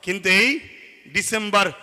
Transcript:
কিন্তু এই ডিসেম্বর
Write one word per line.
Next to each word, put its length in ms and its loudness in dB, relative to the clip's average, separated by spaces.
কিন্তু 220 -6
এই 80 2
ডিসেম্বর 520 -2